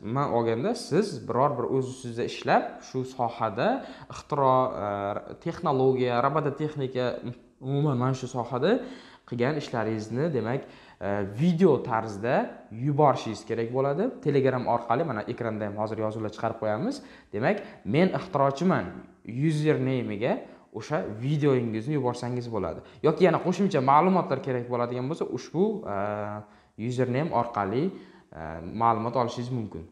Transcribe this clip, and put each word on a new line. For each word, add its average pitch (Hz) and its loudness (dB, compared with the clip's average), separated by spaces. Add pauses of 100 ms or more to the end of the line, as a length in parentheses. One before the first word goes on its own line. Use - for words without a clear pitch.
umuman 131 -2
olganda, 117 0
siz 196 0 (220)
biror 123 4
bir 117 -2
o'z 131 2
ustingizda 117 -6
ishlab, - 2 (220)
shu 131 -4
sohada 117 -2 (460)
ixtiro, 135 2 (300)
a, - -2 (540)
texnologiya, 131 2
robototexnika, 139 -2 (420)
umuman 139 0
mana 131 2
shu 131 -8
sohada 127 0 (500)
qilgan 120 0
ishlaringizni, 110 -2 (100)
demak, 120 0 (400)
e, 95 -4 (300)
video 165 6
tarzda 113 -2 (380)
yuborishingiz 131 2
kerak 113 -2
bo'ladi. 143 0 (160)
Telegram 131 4
orqali, 120 2
mana 110 -4 (100)
ekranda 110 -4
ham 101 -6
hozir 107 -2
yozuvlar 107 -2
chiqarib 107 -4
qo'yamiz. 117 -2 (360)
Demak, 151 0 (220)
"Men 151 4
ixtirochiman" 139 2 (640)
username-iga 131 0 (420)
o'sha 127 -4 (240)
videoyingizni 131 2
yuborsangiz 123 -2
bo'ladi. 90 -4 (220)
Yoki 160 4
yana 160 6
qo'shimcha 185 2 (100)
ma'lumotlar 156 4
kerak 123 -2
bo'ladigan 120 -2
bo'lsa, 170 -4 (120)
ushbu, 156 0 (300)
e, - -2 (920)
username 127 0
orqali, 113 0
e, - -10 (400)
ma'lumot 117 2
olishingiz 120 -2
mumkin. 107 -6